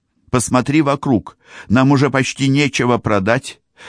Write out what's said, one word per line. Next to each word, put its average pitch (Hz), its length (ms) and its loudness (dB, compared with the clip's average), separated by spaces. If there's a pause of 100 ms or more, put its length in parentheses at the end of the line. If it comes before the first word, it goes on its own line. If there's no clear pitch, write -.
(300)
Посмотри 127 520 0
вокруг, 139 560 -2 (300)
нам 131 240 2
уже 139 180 2
почти 135 380 -2
нечего 135 500 0
продать. 107 640 -2 (280)